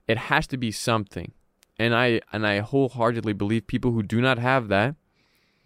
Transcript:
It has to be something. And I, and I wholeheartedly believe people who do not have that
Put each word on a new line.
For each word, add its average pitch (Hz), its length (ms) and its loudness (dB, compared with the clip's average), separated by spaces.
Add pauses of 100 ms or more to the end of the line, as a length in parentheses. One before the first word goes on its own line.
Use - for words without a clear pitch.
It 113 120 0
has 151 300 0
to 135 100 -6
be 120 120 -4
something. 104 600 -4 (460)
And 117 160 2
I, 117 260 2 (120)
and 107 140 -2
I 101 120 2
wholeheartedly 117 720 0
believe 104 340 -2
people 123 260 -2
who 113 100 0
do 110 180 0
not 127 180 2
have 123 300 0
that 104 280 2 (680)